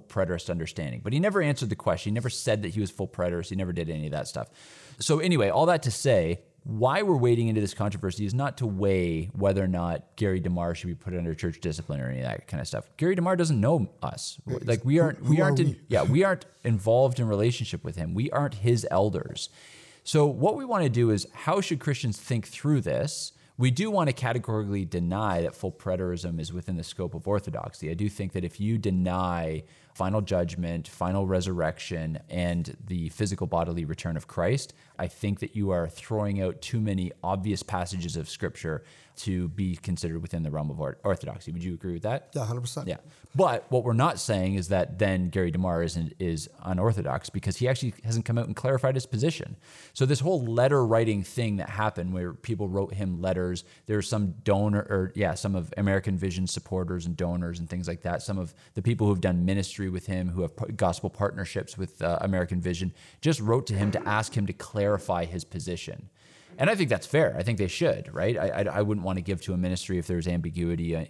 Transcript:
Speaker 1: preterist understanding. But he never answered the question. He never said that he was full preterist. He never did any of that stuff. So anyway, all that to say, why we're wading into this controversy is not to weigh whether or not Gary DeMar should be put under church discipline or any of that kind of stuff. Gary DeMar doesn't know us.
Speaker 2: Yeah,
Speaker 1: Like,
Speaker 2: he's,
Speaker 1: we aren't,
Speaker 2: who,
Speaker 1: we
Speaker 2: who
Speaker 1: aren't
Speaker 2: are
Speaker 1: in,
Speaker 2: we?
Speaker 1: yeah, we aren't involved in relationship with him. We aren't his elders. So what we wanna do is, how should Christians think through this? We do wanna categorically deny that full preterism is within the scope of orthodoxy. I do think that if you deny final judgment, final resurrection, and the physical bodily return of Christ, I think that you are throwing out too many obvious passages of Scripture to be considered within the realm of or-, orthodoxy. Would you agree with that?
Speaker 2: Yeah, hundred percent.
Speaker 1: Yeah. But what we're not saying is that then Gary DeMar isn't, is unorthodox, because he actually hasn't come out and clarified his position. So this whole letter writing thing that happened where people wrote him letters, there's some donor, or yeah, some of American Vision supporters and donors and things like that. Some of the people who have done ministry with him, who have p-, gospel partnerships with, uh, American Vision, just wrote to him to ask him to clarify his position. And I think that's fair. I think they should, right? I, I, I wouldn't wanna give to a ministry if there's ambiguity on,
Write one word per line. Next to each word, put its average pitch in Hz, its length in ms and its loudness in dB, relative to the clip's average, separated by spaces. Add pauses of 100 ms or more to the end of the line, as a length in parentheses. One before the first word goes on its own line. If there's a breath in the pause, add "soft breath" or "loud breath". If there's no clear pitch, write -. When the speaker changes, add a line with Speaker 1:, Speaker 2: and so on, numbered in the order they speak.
Speaker 1:
preterist 90 420 -2
understanding. 80 540 -4
But 104 80 -2
he 143 80 2
never 202 200 2
answered 143 280 0
the - 80 -2
question. 90 340 0
He 104 40 0
never 120 160 -2
said 107 320 0
that 92 80 -4
he 104 100 -2
was 98 100 -2
full 95 180 -6
preterist. 87 420 -2
He 92 60 -4
never 92 160 -2
did 85 160 -4
any 78 180 -4
of 73 60 -6
that 76 140 -4
stuff. - 220 -8 (500 loud breath)
So 156 220 2
anyway, 156 280 4
all 117 180 4
that 170 180 4
to 131 60 0
say, 90 500 2 (240)
why 127 380 2
we're 190 140 4
wading 120 300 4
into 110 140 2
this 101 140 -2
controversy 101 520 -2
is 98 80 -2
not 135 240 -2
to 123 80 -2
weigh 92 600 2
whether 98 360 2
or 92 60 2
not 85 480 -2
Gary 92 240 2
DeMar 85 340 0
should 90 140 -6
be 85 80 -4
put 90 180 -8
under 87 180 -2
church 82 280 -4
discipline 76 400 -4
or 64 80 -4
any 64 100 -4
of 64 60 -4
that 55 240 -6
kind 76 120 -6
of 65 60 -6
stuff. - 300 -8
Gary 180 180 2
DeMar 180 220 2
doesn't 160 240 4
know 120 280 4 (140)
us. - 460 -8
Speaker 2:
Yeah, 127 160 -4
Speaker 1:
Like, 117 160 2
Speaker 2:
he's, - 40 -6
Speaker 1:
we 139 140 6
aren't, 156 200 4
Speaker 2:
who, 123 120 0
Speaker 1:
we 151 60 8
Speaker 2:
who 180 80 6
Speaker 1:
aren't 139 160 4
Speaker 2:
are - 20 4
Speaker 1:
in, 147 60 4
Speaker 2:
we? - 200 -2
Speaker 1:
yeah, 113 140 4
we 143 220 6
aren't 190 200 2 (200)
involved 117 560 4
in 117 80 2
relationship 107 560 2
with 80 100 -6
him. 82 200 -4
We 117 180 0
aren't 143 220 0
his 110 360 2
elders. 95 580 0 (540 loud breath)
So 151 240 4
what 147 300 2
we 277 80 -8
wanna 202 240 2
do 117 220 4
is, 104 220 2
how 185 280 0
should 170 180 -2
Christians 127 400 -2
think - 300 -4
through 147 320 2
this? 85 500 -2 (280 soft breath)
We 127 120 4
do 165 200 0
wanna 175 220 4
categorically 107 720 0
deny 87 580 0
that 82 120 -2
full 92 180 -6
preterism 90 680 -4
is 78 120 -8
within 90 240 -6
the 82 80 -6
scope 87 300 -6
of 82 140 -6
orthodoxy. 98 640 -4
I 82 40 -4
do 101 140 -2
think 98 240 -6
that 90 120 -2
if 85 160 -8
you 110 160 0
deny 90 840 0 (320 soft breath)
final 98 260 0
judgment, 85 640 -2
final 95 400 -2
resurrection, 85 920 -2 (100)
and 87 480 -2 (100)
the 87 220 -4
physical 95 380 -2
bodily 82 400 0
return 80 300 -4
of 73 100 -8
Christ, 98 480 -2 (240 soft breath)
I 90 80 -2
think 101 340 -4
that - 160 -8
you 101 140 0
are 85 180 2
throwing 101 540 -2
out 90 180 -2
too 113 220 -2
many 95 300 0 (120)
obvious 95 380 0
passages 90 520 -4
of 80 140 -6
Scripture - 560 -6 (320 loud breath)
to 90 320 -2
be 90 280 -2
considered 82 440 -4
within 82 220 -6
the 78 80 -4
realm 76 200 -4
of 69 80 -8
or-, 69 240 -6
orthodoxy. - 480 -4
Would 85 140 -8
you 90 80 -4
agree 87 220 -6
with 82 80 -8
that? 113 320 -4
Speaker 2:
Yeah, 135 100 -4
hundred 117 160 -4
percent. 123 260 -8
Speaker 1:
Yeah. 180 120 -6 (360 loud breath)
But 135 360 4
what 127 140 4
we're 120 100 2
not 135 240 4
saying 95 380 2
is 87 120 -2
that 90 300 2
then 92 320 2
Gary 90 200 2
DeMar 85 320 2
isn't, 82 360 -2
is 82 320 -2 (120)
unorthodox, 92 680 0
because 95 260 -4
he 120 100 0
actually 127 280 0 (100)
hasn't 113 220 -2
come 120 100 0
out 117 100 0
and 104 80 -6
clarified 131 400 0
his 127 120 -2
position. - 500 -2 (380 loud breath)
So 131 100 2
this 131 160 4
whole 151 240 2
letter 123 420 4
writing 110 360 4
thing 110 340 -2
that 92 140 -4
happened 98 420 -2
where 90 220 -4
people 104 340 -4
wrote 95 240 -2
him 95 300 -2
letters, 90 420 0 (220 soft breath)
there's 107 200 0
some 104 280 0 (100)
donor, 104 360 4
or 95 340 0
yeah, 95 180 2
some 98 220 -2
of 87 240 -2
American 98 400 2
Vision 92 280 -2
supporters 90 600 -4
and 87 100 -2
donors 87 420 -2
and 85 120 -8
things 87 180 -6
like 87 140 -6
that. 87 200 -2
Some 98 160 -4
of 87 160 -6 (200 soft breath)
the 98 80 -2
people 107 240 2
who 101 80 6
have 90 80 0
done 90 240 4
ministry 95 420 0
with 90 180 -6
him, 92 220 -2
who 87 140 -2
have 82 140 -4
p-, - 160 -6
gospel 95 360 0
partnerships - 720 -4
with, - 240 -8
uh, 85 180 2
American 92 400 0
Vision, 90 320 -2 (300 loud breath)
just 151 180 2
wrote 113 280 2
to 107 60 -2
him 101 180 2
to - 160 -2
ask 107 280 0
him 104 100 2
to - 60 -4
clarify 101 720 0
his 85 200 -6
position. - 640 -8 (480 loud breath)
And 143 120 4
I 233 40 2
think 185 140 2
that's 104 180 0
fair. 139 320 2
I 85 40 0
think 104 160 0
they 95 100 0
should, 98 460 0
right? 107 240 0
I, 85 100 0
I, - 140 -2 (160)
I 107 40 4
wouldn't 104 220 0
wanna 95 160 -2
give 87 220 -4
to 98 100 -4
a 90 60 0
ministry 90 400 0
if 82 80 -2
there's 87 200 -2
ambiguity 85 720 0
on, 80 140 -4